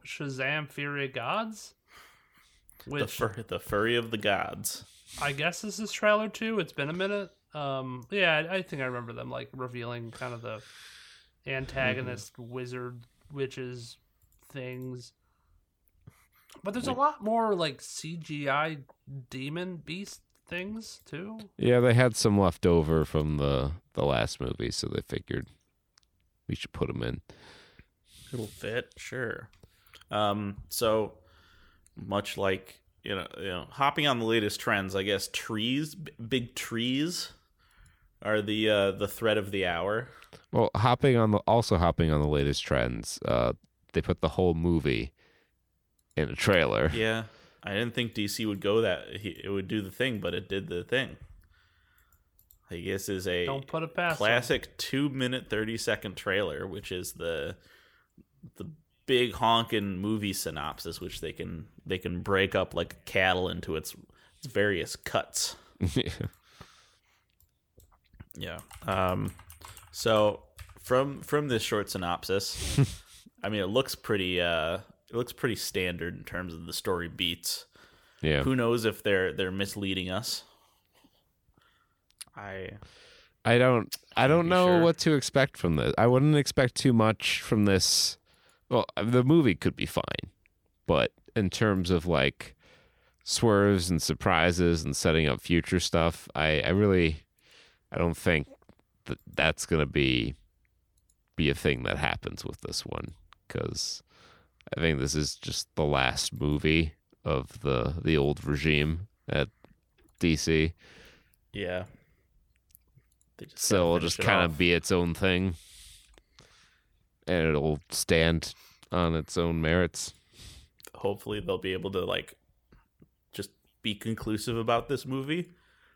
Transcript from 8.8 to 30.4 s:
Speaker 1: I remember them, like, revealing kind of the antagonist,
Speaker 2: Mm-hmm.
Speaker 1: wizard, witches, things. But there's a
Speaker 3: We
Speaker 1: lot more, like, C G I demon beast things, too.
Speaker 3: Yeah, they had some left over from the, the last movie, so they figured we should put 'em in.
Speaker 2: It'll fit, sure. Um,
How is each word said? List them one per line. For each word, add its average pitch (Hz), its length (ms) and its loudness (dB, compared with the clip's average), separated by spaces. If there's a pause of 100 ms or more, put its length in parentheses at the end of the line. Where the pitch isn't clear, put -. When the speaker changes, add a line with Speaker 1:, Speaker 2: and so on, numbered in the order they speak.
Speaker 1:
I 127 40 -2
remember 123 260 -6
them, 120 180 -10
like, 123 260 -8
revealing 120 540 -10
kind 123 240 -10
of 117 80 -14
the 110 180 -10 (840)
antagonist, 127 880 -4
Speaker 2:
Mm-hmm. 117 180 -16
Speaker 1:
wizard, 123 480 -10 (320)
witches, 127 640 -8 (540)
things. 127 600 -10 (1500)
But 202 100 -6
there's 247 140 -6
a 262 40 -2
Speaker 3:
We 247 60 -6
Speaker 1:
lot 294 240 0
more, 220 320 2
like, 156 260 -2
C - 360 -10
G 147 320 -6
I 151 300 0 (520)
demon 160 460 -8
beast 175 460 -12 (260)
things, 208 580 -10
too. 202 320 -12 (180)
Speaker 3:
Yeah, 123 220 4
they 120 160 6
had 123 220 6
some 104 240 6
left 90 260 4
over 80 380 6
from 76 320 0
the, 69 340 2 (220)
the - 120 -2
last 64 360 0
movie, 60 320 -4
so - 160 -6
they - 140 -4
figured - 440 -8 (1000)
we - 60 -4
should - 180 -12
put - 180 -4
'em - 120 -6
in. - 180 -6 (1120)
Speaker 2:
It'll 117 140 -8
fit, - 500 -10
sure. - 520 -10 (640)
Um, 104 480 -2 (100)